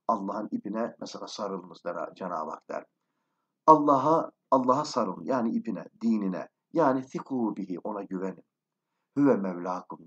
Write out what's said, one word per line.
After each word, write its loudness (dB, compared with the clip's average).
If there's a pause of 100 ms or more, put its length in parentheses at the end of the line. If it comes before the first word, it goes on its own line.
Allah'ın -2
ipine -6
mesela -12
sarılınız -8
der -8
Cenab-ı -6
Hak -12
der. -8 (840)
Allah'a, 6 (200)
Allah'a 4
sarılın. -4
Yani 0
ipine, -4 (180)
dinine. 0 (240)
Yani 2
thiku -4
bihi, -6
ona -6
güvenin. -8 (720)
Hüve 6
mevlakum. -6